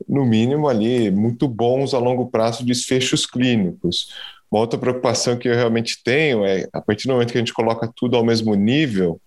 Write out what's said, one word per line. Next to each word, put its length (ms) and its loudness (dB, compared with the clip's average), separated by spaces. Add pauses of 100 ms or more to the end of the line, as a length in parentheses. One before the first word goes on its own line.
no 180 0
mínimo, 440 2
ali, 400 2
muito 380 0
bons 460 0
a 40 2
longo 300 0
prazo, 360 -2
desfechos 600 0
clínicos. 880 -2 (360)
Uma 120 2
outra 180 -2
preocupação 560 0
que 140 -2
eu 60 4
realmente 480 0
tenho 420 2
é, 260 0
a 80 -8
partir 280 -2
do 60 0
momento 180 0
que 60 -2
a 40 0
gente 120 -4
coloca 400 -2
tudo 220 -2
ao 80 2
mesmo 300 2
nível 720 0